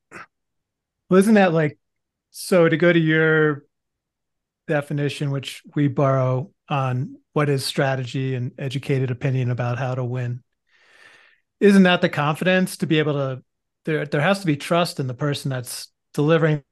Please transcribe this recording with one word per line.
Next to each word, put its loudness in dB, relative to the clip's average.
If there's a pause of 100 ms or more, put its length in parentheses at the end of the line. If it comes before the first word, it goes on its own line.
(1120)
Well, 6
isn't 4
that 4
like, -2 (500)
so 2
to 0
go 4
to 4
your 2 (1000)
definition, -4
which -10 (100)
we 2
borrow 0 (180)
on -4 (160)
what 0
is -2
strategy -4
and -6
educated -4
opinion -2
about -4
how -6
to -6
win, -8 (1160)
isn't 8
that 4
the 2
confidence 0
to -4
be 2
able 0
to, -6 (420)
there, -4
there -4
has 0
to -10
be 0
trust -2
in -4
the -8
person -6
that's -10 (260)
delivering 2 (100)